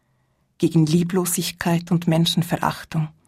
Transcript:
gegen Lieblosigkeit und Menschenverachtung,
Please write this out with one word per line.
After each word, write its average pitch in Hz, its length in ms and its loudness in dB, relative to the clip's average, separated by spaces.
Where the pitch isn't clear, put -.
gegen 156 300 4
Lieblosigkeit 175 1040 -2
und 170 160 0
Menschenverachtung, 160 1040 0